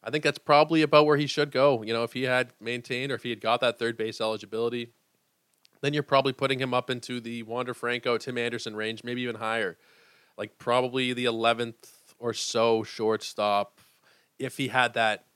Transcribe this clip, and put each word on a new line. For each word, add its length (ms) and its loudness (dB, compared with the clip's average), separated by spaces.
I 80 -8
think 140 -4
that's 140 0
probably 440 6
about 240 8
where 120 4
he 100 0
should 240 -2
go. 300 4
You 100 -4
know, 100 0
if 120 -6
he 80 -4
had 380 0
maintained 520 -6
or 20 -2
if 80 -10
he 80 -6
had 100 -6
got 200 2
that 180 0
third 180 -2
base 240 -6
eligibility, 680 -4
then 140 -2
you're 80 0
probably 300 2
putting 260 -2
him 160 -4
up 160 0
into 300 -6
the 240 -10
Wander 300 -6
Franco, 440 -2
Tim 200 -6
Anderson 360 -6
range, 300 -6
maybe 180 -6
even 140 -6
higher. 400 -4
Like, 220 -10
probably 540 0
the 140 -2
eleventh 920 -2
or 160 -4
so 480 2
shortstop 960 -2
if 160 -8
he 120 -4
had 260 0
that 420 0